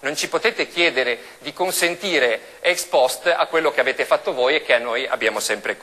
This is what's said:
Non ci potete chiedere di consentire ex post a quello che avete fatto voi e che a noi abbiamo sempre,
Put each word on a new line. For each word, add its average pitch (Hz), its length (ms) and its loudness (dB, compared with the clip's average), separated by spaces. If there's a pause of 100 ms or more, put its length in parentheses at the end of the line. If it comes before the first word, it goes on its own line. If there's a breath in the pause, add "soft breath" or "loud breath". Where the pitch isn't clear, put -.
Non 143 140 -4
ci - 140 -4
potete 175 380 0
chiedere 127 500 0 (220 loud breath)
di 143 120 -10
consentire 175 880 0 (200 loud breath)
ex 175 240 0
post - 420 2
a 165 220 2
quello 160 240 2
che - 80 0
avete 131 260 0
fatto 165 280 0
voi 131 200 2
e 147 80 2
che 131 140 2
a - 20 2
noi 123 300 -2
abbiamo 107 320 0
sempre, 104 440 -4